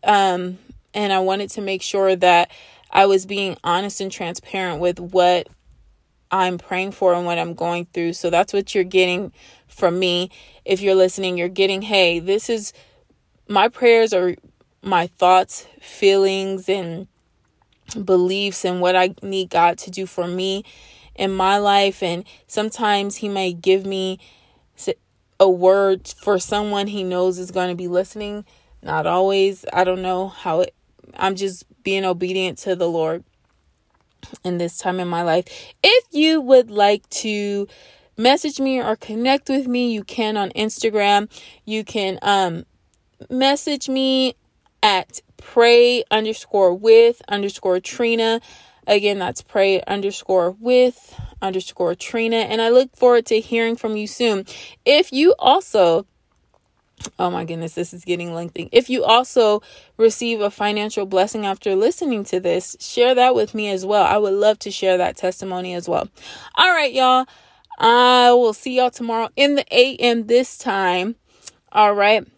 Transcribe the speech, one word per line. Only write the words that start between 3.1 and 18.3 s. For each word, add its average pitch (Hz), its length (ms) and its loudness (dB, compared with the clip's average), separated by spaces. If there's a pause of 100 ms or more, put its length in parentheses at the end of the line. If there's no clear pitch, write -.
being 196 400 -6
honest 190 380 -2
and 190 100 -10
transparent 175 680 -8
with 180 200 -2
what 180 480 0 (840)
I'm 185 280 -2
praying 190 340 -8
for 180 220 2
and 175 100 -4
what 175 140 -4
I'm 170 160 -6
going 170 400 -6
through. 170 180 -4
So 170 160 -6
that's 170 240 0
what 196 220 -4
you're 190 100 0
getting 185 480 0 (340)
from 175 320 -2
me. 180 320 -2 (360)
If 190 160 -2
you're 196 120 2
listening, 185 440 0
you're 175 100 -4
getting, 190 320 -2
"Hey, 190 380 0
this 190 320 -4
is 220 220 -6 (760)
my 208 220 2
prayers 226 460 2
or 180 220 0 (460)
my 180 240 0
thoughts, - 600 2 (140)
feelings, 196 880 0
and 185 400 -6 (960)
beliefs 190 600 0